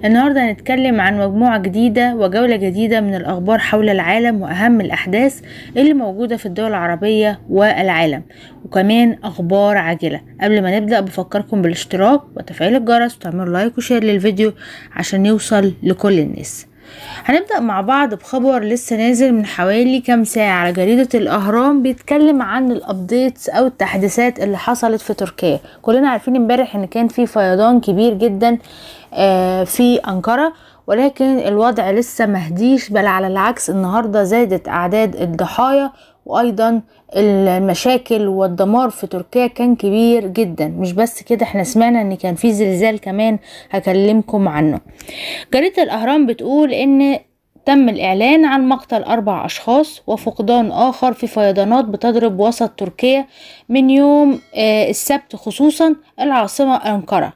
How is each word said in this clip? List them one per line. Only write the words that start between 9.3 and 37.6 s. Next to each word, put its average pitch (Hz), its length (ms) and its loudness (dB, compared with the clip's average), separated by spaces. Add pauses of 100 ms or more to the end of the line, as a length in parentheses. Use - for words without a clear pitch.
عاجلة. 165 440 -4 (200)
قبل 208 200 2
ما 185 180 0
نبدأ 214 200 0
بفكركم 196 640 -4
بالاشتراك 190 600 0 (160)
وتفعيل 180 380 -2
الجرس 233 400 0
وتعملوا 175 380 -6
لايك 214 240 -2
وشير 240 260 0
للفيديو 208 500 0 (420)
عشان 190 300 -2
يوصل 202 480 2 (100)
لكل 185 360 0
الناس. - 460 -6 (600)
هنبدأ 359 340 -2
مع 214 220 -2
بعض 254 320 0
بخبر 254 500 -2
لسه 233 320 -4
نازل 240 380 2
من 214 120 0
حوالي 226 540 0
كام 233 240 2
ساعة 208 300 0
على 175 200 0
جريدة 226 360 2 (100)
الأهرام، 220 640 0
بيتكلم 285 600 2
عن 240 300 -2
الابديتس 226 800 -4
أو 220 160 2
التحديثات 240 720 -2
اللي 196 180 -2
حصلت 226 440 -2
في - 120 -6
تركيا. 180 460 -4 (220)
كلنا 262 280 2
عارفين 247 260 -2
امبارح 247 400 0
إن 196 100 -4
كان 233 220 -2
في 233 200 -2
فيضان 208 520 2
كبير 214 340 0
جدًا، 220 440 0 (560)
آه، 185 500 0
في 240 320 2
أنقرة، 233 580 -2 (340)
ولكن 262 520 0
الوضع 208 520 0
لسه 233 340 -2
مهديش، 202 640 0
بل 208 180 0
على 190 200 0
العكس 196 420 -2
النهاردة 202 540 0
زادت 190 440 0
أعداد 180 480 -2
الضحايا، 240 760 -2 (340)
وأيضًا 226 560 0 (340)
المشاكل 202 1120 0